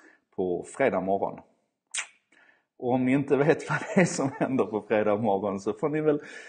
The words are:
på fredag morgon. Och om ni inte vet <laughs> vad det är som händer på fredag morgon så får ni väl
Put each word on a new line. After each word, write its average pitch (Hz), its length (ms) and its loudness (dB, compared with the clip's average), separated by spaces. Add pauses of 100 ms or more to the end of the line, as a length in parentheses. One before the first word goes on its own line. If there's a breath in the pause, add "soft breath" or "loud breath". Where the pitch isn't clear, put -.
(360 loud breath)
på 90 280 -2 (120)
fredag 104 240 0
morgon. 95 400 -2 (1400 soft breath)
Och 123 140 -2
om 127 120 2
ni 127 80 2
inte 139 240 2
vet 143 340 2
<laughs> - 0 -
vad 156 80 -2 (160)
det 196 60 6
är 175 40 8
som 139 340 0
händer 123 260 0
på 104 180 -2
fredag 104 340 2
morgon 98 440 0
så 107 120 -2
får 151 160 -4
ni 151 120 -2
väl 151 220 2 (260 loud breath)